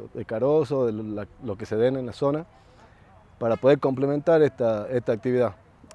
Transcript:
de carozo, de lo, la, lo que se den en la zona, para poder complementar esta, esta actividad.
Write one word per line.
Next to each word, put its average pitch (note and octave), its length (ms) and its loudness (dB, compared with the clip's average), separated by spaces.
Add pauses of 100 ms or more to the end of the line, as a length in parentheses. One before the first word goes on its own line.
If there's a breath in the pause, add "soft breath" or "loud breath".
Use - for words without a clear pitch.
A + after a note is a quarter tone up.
(140)
de A#2 120 -8
carozo, C3+ 600 0
de A2+ 80 0
lo, G#2+ 100 -6
la, G#2 240 -8 (160)
lo G#2+ 140 -6
que G#2+ 80 -10
se G#2+ 100 -4
den B2 220 2
en B2+ 100 -8
la G#2 60 -12
zona, D3 320 -2 (920 soft breath)
para A#2 180 2
poder C3+ 240 4
complementar C#3+ 640 2
esta, A2+ 480 0
esta B2+ 220 -2
actividad. A#2+ 440 0 (400)